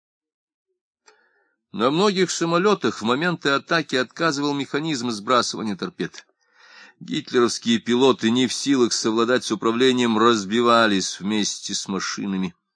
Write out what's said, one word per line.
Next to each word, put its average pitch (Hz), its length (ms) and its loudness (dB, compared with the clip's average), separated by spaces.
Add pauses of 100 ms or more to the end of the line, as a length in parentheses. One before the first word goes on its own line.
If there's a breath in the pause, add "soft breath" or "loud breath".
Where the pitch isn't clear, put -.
(1700 soft breath)
На 110 200 0
многих 185 400 2
самолетах 170 680 0
в 104 60 -6
моменты 147 440 0
атаки 143 460 -2
отказывал 143 580 -2
механизм 143 580 -4
сбрасывания 107 640 -2
торпед. - 480 -8 (720 loud breath)
Гитлеровские 120 800 0
пилоты, 120 540 2
не 127 160 2
в - 60 -4
силах 127 380 2
совладать 117 540 0
с - 60 -4
управлением, 117 680 2
разбивались 113 1040 2
вместе 101 520 -4
с - 140 -6
машинами, 95 640 -6 (220)